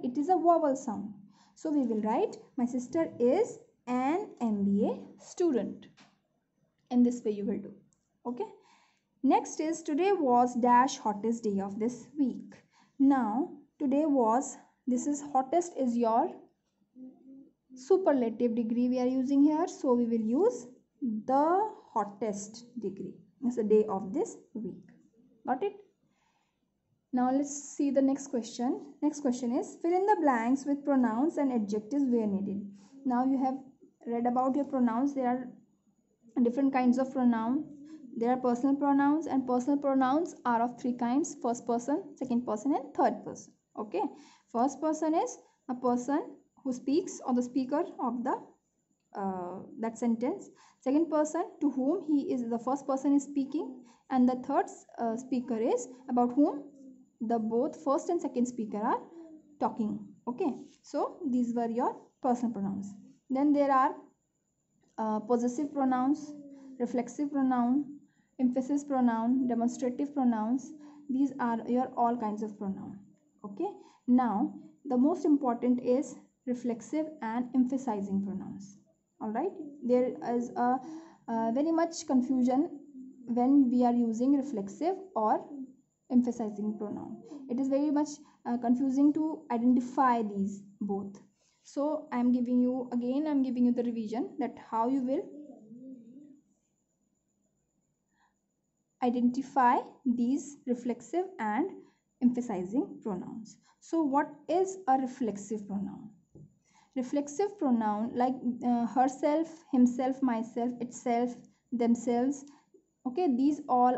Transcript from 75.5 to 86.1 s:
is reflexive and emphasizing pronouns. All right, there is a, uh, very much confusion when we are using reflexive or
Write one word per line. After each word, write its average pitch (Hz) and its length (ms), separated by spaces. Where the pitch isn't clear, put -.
is - 180
reflexive 247 600
and 233 340
emphasizing 208 720
pronouns. - 500
All 214 100
right, 262 200
there 247 220
is 240 180
a, 247 300
uh, 226 260
very 302 200
much 330 340
confusion 254 640
when 247 440
we 247 140
are 240 80
using 240 440
reflexive 247 580
or 226 280